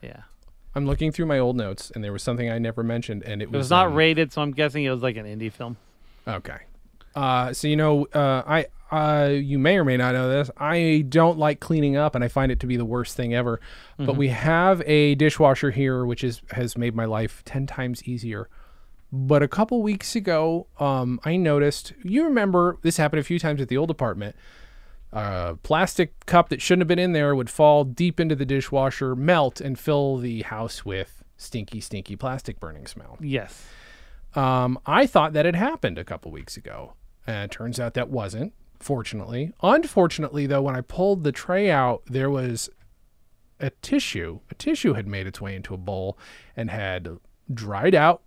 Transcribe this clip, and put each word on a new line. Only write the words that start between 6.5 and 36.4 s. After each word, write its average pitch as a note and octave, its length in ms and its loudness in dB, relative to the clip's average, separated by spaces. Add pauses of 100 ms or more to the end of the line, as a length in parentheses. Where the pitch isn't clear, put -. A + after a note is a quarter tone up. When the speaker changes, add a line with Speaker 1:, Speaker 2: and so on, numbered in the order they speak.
Speaker 2:
Uh, B2+ 380 0
so, - 140 -4
you D3 100 2
know, D3+ 360 4
uh, C3+ 320 2
I, D3+ 200 2 (260)
uh, D3+ 380 2
you C#3+ 280 0
may D#3 200 4
or E3+ 80 4
may B2+ 120 2
not B2 160 2
know B2+ 160 0
this, C3+ 280 0
I E3 520 2
don't E3 280 6
like D3+ 220 2
cleaning D3 360 2
up, D3 180 2
and B2 100 0
I A#2+ 40 0
find C3+ 240 0
it B2 80 0
to B2+ 80 -6
be B2 100 0
the A#2+ 80 -2
worst A#2+ 300 -4
thing A#2+ 180 -2
ever. A#2+ 260 0 (380)
But C#3 120 -2
Speaker 1:
Mm-hmm. C3+ 80 0
Speaker 2:
we C#3+ 120 2
have E3 560 2
a D3 300 6
dishwasher C#3+ 560 4
here, C3 340 0
which A#2+ 180 -4
is, B2 180 -4 (100)
has A#2 260 -4
made A#2+ 180 -2
my A2+ 100 -2
life A2 400 -4
ten C#3 220 -4
times B2 360 -6
easier. A2+ 460 -8 (640)
But C3+ 300 4
a C#3+ 60 4
couple A3 340 0
weeks G#3 340 -2
ago, E3+ 520 0 (120)
um, C3 440 0
I E3 140 0
noticed, D3 560 2 (100)
you A3+ 220 0
remember, F#3+ 560 2
this E3 160 0
happened D3+ 240 2
a - 20 -2
few E3+ 160 -2
times D3 220 -2
at B2 80 -4
the B2 80 0
old D#3+ 120 0
apartment, G#2 460 -4 (800)
a F#2 500 -4
plastic E3+ 640 0
cup - 240 4
that C3 120 -4
shouldn't F3+ 200 4
have F3 80 2
been F3 100 4
in F3+ 140 0
there D3 220 2
would B2 140 -2
fall D3+ 360 6
deep D#3+ 340 -2
into D#3+ 160 2
the C3+ 100 -2
dishwasher, C3+ 680 0
melt, D3 460 2
and C3+ 180 -6
fill C#3 380 0
the A#2+ 240 -4
house A2+ 420 -8
with F#2+ 400 -8 (140)
stinky, A2 420 -10
stinky G2 380 -10
plastic C3 420 -8
burning D2+ 280 -14
smell. - 340 -18
Speaker 1:
Yes. C3+ 440 -6 (720)
Speaker 2:
Um, B2+ 500 0
I A3+ 220 4
thought D#3 260 2
that D3+ 120 2
had E3+ 100 2
happened F#3 420 -2
a - 60 -8
couple - 280 -12
weeks - 260 -16